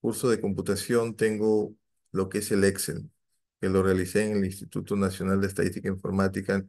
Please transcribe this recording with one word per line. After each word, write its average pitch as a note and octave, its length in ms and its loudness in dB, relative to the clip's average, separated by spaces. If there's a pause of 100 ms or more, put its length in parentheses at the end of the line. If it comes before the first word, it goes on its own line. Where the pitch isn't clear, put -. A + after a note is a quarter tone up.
curso A#2 280 -2
de A2 120 2
computación G#2 720 0
tengo G#2+ 640 0 (340)
lo F#2+ 160 0
que G#2 120 -2
es - 120 -4
el G2 140 4
Excel, - 440 0 (520)
que F#2+ 80 0
lo F#2+ 140 4
realicé F#2 420 2
en G#2+ 100 -2
el G2 100 2
Instituto G2 520 -6
Nacional F#2+ 420 0
de G2 80 0
Estadística F#2+ 400 -2
e F#2+ 60 -2
Informática, G2 760 0